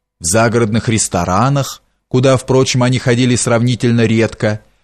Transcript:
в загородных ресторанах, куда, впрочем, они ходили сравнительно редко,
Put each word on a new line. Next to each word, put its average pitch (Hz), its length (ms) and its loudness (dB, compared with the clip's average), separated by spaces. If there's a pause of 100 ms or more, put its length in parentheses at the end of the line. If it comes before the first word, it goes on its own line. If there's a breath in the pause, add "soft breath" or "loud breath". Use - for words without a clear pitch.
(200)
в - 60 -16
загородных 113 640 0
ресторанах, 110 920 -2 (280)
куда, 131 260 2
впрочем, 127 480 0
они 127 160 0
ходили 123 380 0
сравнительно 120 680 0
редко, 110 540 -2 (240)